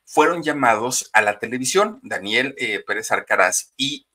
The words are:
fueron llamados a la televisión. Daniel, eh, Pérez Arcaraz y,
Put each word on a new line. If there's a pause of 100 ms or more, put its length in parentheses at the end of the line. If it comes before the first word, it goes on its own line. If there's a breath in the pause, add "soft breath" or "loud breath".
fueron
llamados
a
la
televisión.
Daniel,
eh,
Pérez
Arcaraz
y,